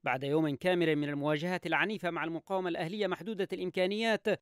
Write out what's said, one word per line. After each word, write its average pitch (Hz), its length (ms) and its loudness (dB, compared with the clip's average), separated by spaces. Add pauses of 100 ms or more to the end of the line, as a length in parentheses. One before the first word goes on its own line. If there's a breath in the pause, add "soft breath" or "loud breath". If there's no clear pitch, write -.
بعد 131 200 2
يوم 147 320 2
كامل 170 400 2
من 147 120 0
المواجهات 151 580 -2
العنيفة 175 440 0
مع 156 140 -4
المقاومة 180 440 -4
الأهلية 175 380 -2
محدودة 185 460 -4
الإمكانيات 190 720 0 (160)